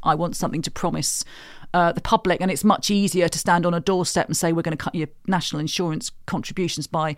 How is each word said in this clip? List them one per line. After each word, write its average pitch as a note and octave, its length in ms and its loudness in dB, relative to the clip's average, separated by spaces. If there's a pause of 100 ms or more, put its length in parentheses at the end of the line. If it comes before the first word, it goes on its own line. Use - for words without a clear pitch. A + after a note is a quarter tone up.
I D#3 140 2
want E3 180 -2
something E3+ 280 -2
to - 100 -6
promise, - 520 -2 (480)
uh, F3 200 4
the E3+ 80 -4
public. G#3+ 400 2
And F#3 100 0
it's D#3+ 140 -2
much G#3 260 4
easier G3 380 4
to - 100 -4
stand F3 260 4
on F3 100 2
a E3+ 60 0
doorstep F3+ 460 2
and - 100 -2
say, E3+ 160 2
"We're E3 100 0
gonna D#3 140 -4
cut - 180 -6
your D#3 120 -2 (220)
national E3+ 320 0
insurance D#3+ 500 -2 (160)
contributions - 600 -4
by D#3 300 -2